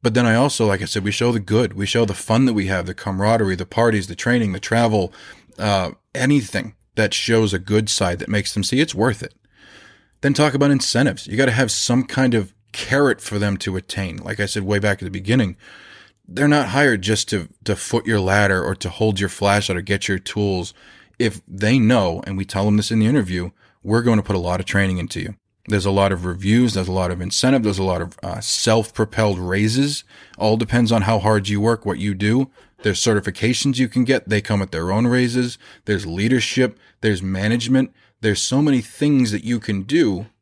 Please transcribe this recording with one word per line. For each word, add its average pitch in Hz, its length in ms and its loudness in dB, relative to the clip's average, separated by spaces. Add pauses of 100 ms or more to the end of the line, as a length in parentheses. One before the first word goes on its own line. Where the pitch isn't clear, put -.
But 117 100 0
then 120 120 4
I 113 100 4
also, 120 320 2
like 98 140 2
I - 40 -6
said, 101 180 -4
we 101 80 0
show 120 200 0
the 117 80 0
good. 107 340 0
We 98 120 -4
show 117 200 2
the 101 80 -4
fun 117 320 2
that 123 80 2
we 98 140 0
have, 92 180 -2
the 90 80 -8
camaraderie, 101 640 0
the 90 100 -6
parties, 110 420 2
the 87 80 -12
training, 117 360 0
the 92 80 -4
travel, 110 540 0 (440)
uh, 98 340 0 (220)
anything 127 640 0 (200)
that 110 180 0
shows 110 400 2
a 92 60 -2
good 107 300 0
side 87 300 -2
that - 100 -8
makes 104 240 -2
them 101 100 -2
see 127 180 0
it's 160 120 -2
worth 110 300 0
it. - 100 -14 (880)
Then 139 120 2
talk 147 200 2
about 143 180 2
incentives. 127 540 0
You 107 120 -6
gotta 135 140 2
have 113 200 0
some 127 320 0
kind 127 320 0
of 104 180 -2 (180)
carrot - 480 0
for 104 200 -4
them 101 180 0
to 92 180 -6
attain. 92 420 -6
Like - 220 -10
I 104 60 0
said 98 180 -4
way 101 140 -2
back 101 240 -2
at 95 40 -10
the 87 60 -8
beginning, 95 460 0 (720)
they're 113 200 0
not 147 220 2
hired 123 320 2
just 104 280 0
to, 92 200 -4 (160)
to 101 100 0
foot - 300 -4
your 110 140 2
ladder 95 440 2
or 95 120 -2
to - 140 -8
hold 107 300 0
your 101 100 0
flashlight 101 480 0
or 87 40 -4
get 98 260 -4
your 95 120 -2
tools. 95 540 -4 (440)
If 113 300 -2
they 107 320 2
know, 104 480 2
and 98 100 -6
we 98 80 -4
tell 98 200 -2
them 104 120 4
this 104 140 0
in 113 80 0
the 107 80 4
interview, 92 440 0 (320)
we're 113 200 0
gonna 113 200 2
put 101 120 -2
a 92 40 0
lot 90 200 -2
of 92 60 -6
training 95 320 0
into 85 220 -6
you. 95 160 -8 (320)
There's 101 180 0
a 101 60 0
lot 98 200 4
of 90 140 -4
reviews, 101 480 2
there's 92 140 -2
a 92 40 -4
lot 92 200 -2
of 90 100 -6
incentive, 123 420 0
there's 101 140 0
a 95 60 -2
lot 90 180 0
of, 87 220 -10
uh, 90 160 -8
self-propelled 110 1000 0
raises. 110 680 0 (340)
All 107 200 2
depends 117 340 2
on 110 120 2
how 110 160 2
hard 104 300 0
you 104 120 0
work, 110 240 0
what 95 140 -4
you 101 160 -2
do. 110 340 0 (340)
There's 101 160 0
certifications 113 800 0
you 127 100 2
can 123 160 0
get. 127 240 0
They 104 140 0
come 104 180 0
with 98 120 -4
their 82 200 -4
own 110 140 2
raises. 123 520 0 (280)
There's 101 220 -2
leadership. 113 720 0 (220)
There's 104 200 0
management. 117 720 0 (280)
There's 107 200 0
so 135 200 0
many 143 200 2
things 135 500 0
that 107 120 -4
you 120 160 -2
can 98 240 -4
do 113 440 0 (140)